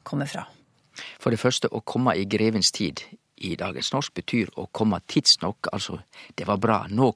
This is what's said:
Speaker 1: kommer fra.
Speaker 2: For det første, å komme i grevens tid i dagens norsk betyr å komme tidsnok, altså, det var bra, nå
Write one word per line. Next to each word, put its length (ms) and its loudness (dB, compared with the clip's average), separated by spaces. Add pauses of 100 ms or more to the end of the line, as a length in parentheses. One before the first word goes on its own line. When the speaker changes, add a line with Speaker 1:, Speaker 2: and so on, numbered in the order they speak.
Speaker 1:
kommer 220 -4
fra. 220 -8 (720)
Speaker 2:
For 100 0
det 100 2
første, 300 2
å 160 -6
komme 320 2
i 80 0
grevens 460 2
tid 320 -4 (340)
i 220 -8
dagens 340 -6
norsk 220 -2
betyr 420 0
å 140 -6
komme 340 2
tidsnok, 680 2
altså, 260 -6 (380)
det 100 -8
var 100 2
bra, 320 2
nå 260 4